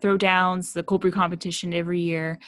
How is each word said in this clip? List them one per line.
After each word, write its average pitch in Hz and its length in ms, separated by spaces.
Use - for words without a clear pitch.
throwdowns, 185 720
the 165 100
cold 185 180
brew 185 100
competition 175 600
every 170 280
year. 160 460